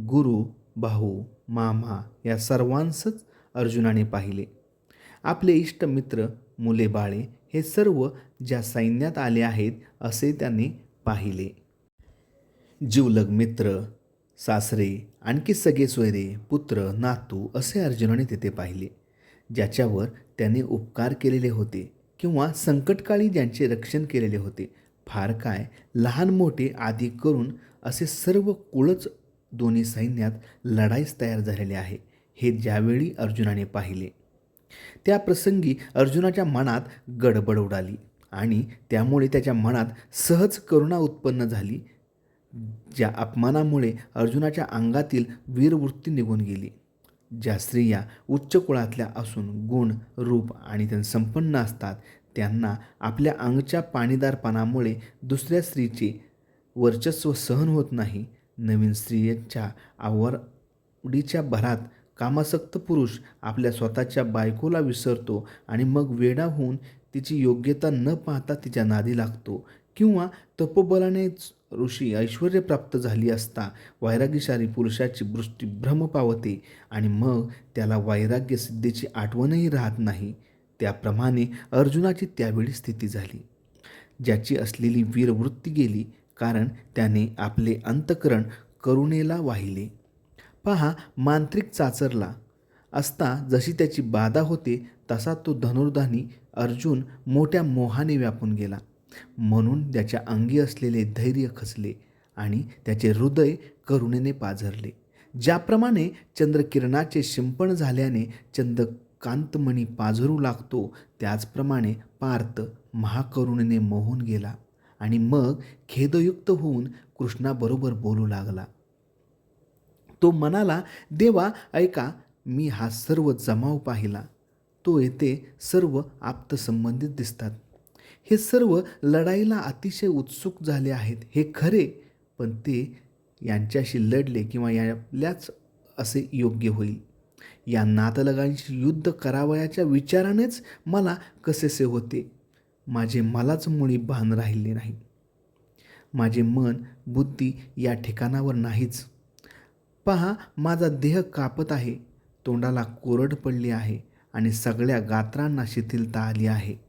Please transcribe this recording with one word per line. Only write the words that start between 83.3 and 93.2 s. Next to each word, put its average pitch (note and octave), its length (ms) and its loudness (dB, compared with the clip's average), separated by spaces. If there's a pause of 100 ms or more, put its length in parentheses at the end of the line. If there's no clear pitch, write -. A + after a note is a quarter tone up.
ज्याची A2+ 320 2
असलेली A#2 460 2
वीरवृत्ती A#2+ 680 0
गेली, A2+ 340 0 (320)
कारण A#2 320 0 (280)
त्याने A2 420 2
आपले A2 460 0
अंतःकरण C#3+ 580 2 (420)
करुणेला D#3 560 2
वाहिले. G2+ 600 -4 (640)
पहा, E3 300 2 (220)
मांत्रिक D3+ 540 0
चाचरला B2 640 -2 (600)
असता C3+ 580 -2